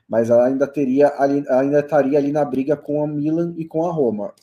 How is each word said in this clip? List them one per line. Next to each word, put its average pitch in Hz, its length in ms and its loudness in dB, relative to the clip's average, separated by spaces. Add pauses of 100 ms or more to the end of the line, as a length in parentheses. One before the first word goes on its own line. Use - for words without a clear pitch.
Mas 113 220 0
ela 120 160 6
ainda 135 180 0
teria 139 540 2
ali, 143 280 0
ainda 139 320 2
estaria 143 380 0
ali 143 140 0
na 147 120 0
briga 135 320 -2
com 147 280 -4
a 151 40 -4
Milan 156 480 -4
e 165 100 -10
com 160 200 -4
a 180 60 -4
Roma. 110 520 -2